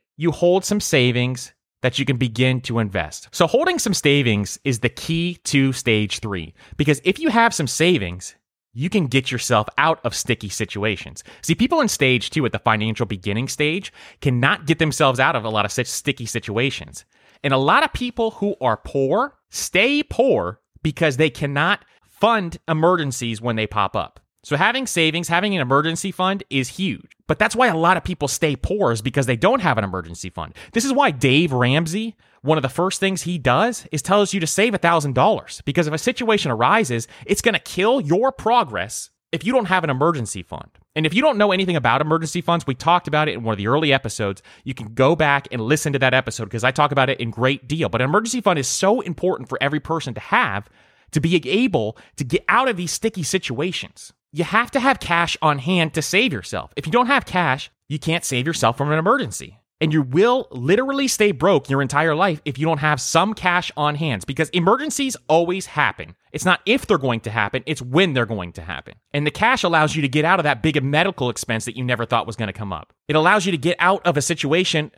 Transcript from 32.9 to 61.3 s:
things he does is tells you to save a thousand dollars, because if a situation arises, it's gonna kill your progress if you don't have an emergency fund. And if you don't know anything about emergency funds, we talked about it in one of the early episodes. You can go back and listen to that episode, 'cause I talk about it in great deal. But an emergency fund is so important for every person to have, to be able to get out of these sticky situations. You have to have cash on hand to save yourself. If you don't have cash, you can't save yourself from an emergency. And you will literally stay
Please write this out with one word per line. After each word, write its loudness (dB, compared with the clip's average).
things -2
he -4
does 0
is -4
tells 2
you -2
to -2
save 0
a 0
thousand 0
dollars, 0
because 0
if -2
a -2
situation 0
arises, 2
it's 0
gonna 2
kill 0
your 2
progress -2
if -4
you 2
don't 2
have 2
an 0
emergency -2
fund. -14
And 0
if -2
you 2
don't 2
know 4
anything 0
about 2
emergency -2
funds, 0
we 0
talked 2
about 0
it -4
in -8
one 0
of -2
the -4
early 2
episodes. -4
You -6
can -14
go 4
back 2
and -6
listen 0
to 0
that 4
episode, -2
'cause -2
I 2
talk 2
about 2
it -4
in -4
great 0
deal. 0
But -2
an 0
emergency 0
fund 2
is -2
so 2
important -2
for -6
every 0
person -4
to -12
have, -2
to 0
be 4
able 0
to -6
get -2
out 4
of 0
these -6
sticky -4
situations. -6
You -2
have 0
to 0
have 2
cash 0
on 2
hand 0
to -2
save 0
yourself. -8
If -8
you -6
don't 4
have 0
cash, -2
you -6
can't -2
save -2
yourself 0
from -2
an 2
emergency. -2
And 2
you 4
will 2
literally 0
stay 2